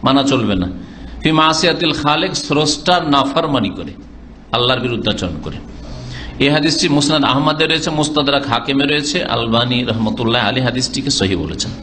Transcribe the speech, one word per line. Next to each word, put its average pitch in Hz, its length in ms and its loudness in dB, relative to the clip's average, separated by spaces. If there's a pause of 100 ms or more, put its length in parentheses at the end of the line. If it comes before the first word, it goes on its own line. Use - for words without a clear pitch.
মানা 135 180 2
চলবে 127 320 2
না। 90 160 0 (520)
ফি 156 100 2
মাসিয়াতিল 160 600 2
খালিক, 151 440 0
স্রষ্টার 151 760 0
নাফরমানি 139 580 2
করে, 87 240 -8 (600)
আল্লাহর 123 280 2
বিরুদ্ধাচরণ 104 600 -2
করে। 78 140 -10 (800)
এই 139 100 4
হাদিসটি 151 400 2
মুসনাদ 143 360 2
আহমদে 151 420 2
রয়েছে, 160 240 0
মুস্তাদরাক 147 560 0
হাকিমে 135 380 0
রয়েছে, 147 400 0
আলবানী 120 580 0
রহমতুল্লাহ 113 640 0
আলী 127 140 0
হাদিসটিকে 127 500 -2
সহিহ 95 280 2
বলেছেন। 78 320 -4 (120)